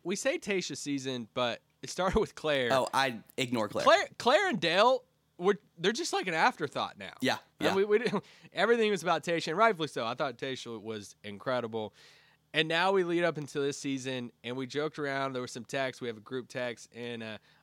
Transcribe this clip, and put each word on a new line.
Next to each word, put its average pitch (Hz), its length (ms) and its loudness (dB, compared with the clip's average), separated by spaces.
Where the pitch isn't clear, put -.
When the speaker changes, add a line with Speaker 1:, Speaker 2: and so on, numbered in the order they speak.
Speaker 1:
we 185 120 -2
say - 220 -2
Tayshia 180 380 -4
season, 131 580 -6
but 120 260 0
it - 80 -12
started 185 280 0
with 202 160 0
Claire. 135 380 0
Speaker 2:
Oh, 131 200 4
I 127 280 0
ignore 120 320 0
Claire. - 160 -4
Speaker 1:
Claire, 339 240 6
Claire 349 300 4
and 226 120 0
Dale, 208 440 4
were, 185 200 2
they're 175 140 2
just, 302 200 -4
like, 381 140 0
an 175 80 -2
afterthought 156 640 0
now. 95 220 -12
Speaker 2:
Yeah, 123 160 2
Speaker 1:
And 151 100 2
Speaker 2:
yeah. 180 40 0
Speaker 1:
we, 196 100 4
we 208 140 4
didn't, 208 240 0
<laughs> - 140 -20
everything 220 380 4
was 185 120 0
about 160 220 2
Tayshia, 170 240 0
and 160 100 -2
rightfully 196 300 4
so. 127 180 -4
I 120 80 -2
thought 127 240 -4
Tayshia 120 420 -6
was 107 340 -10
incredible. 110 720 -2
And 156 160 2
now 175 240 4
we 196 120 4
lead 175 200 0
up 160 140 0
into 147 220 -6
this 139 180 -2
season, 131 540 -6
and 123 120 -6
we 131 100 -6
joked 147 320 -4
around. 139 340 -2
There 127 100 -4
were 127 60 -6
some 120 160 -12
texts. 131 380 -4
We 120 60 -4
have 113 80 -6
a 107 40 -16
group 127 280 -8
text, 123 460 -8
and, 120 280 -10
uh, 110 160 -10